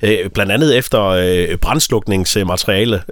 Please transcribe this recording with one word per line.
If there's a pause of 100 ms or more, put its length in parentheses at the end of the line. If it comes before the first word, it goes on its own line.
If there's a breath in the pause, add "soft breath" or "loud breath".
øh,
blandt
andet
efter,
øh,
brandslukningsmateriale. (160)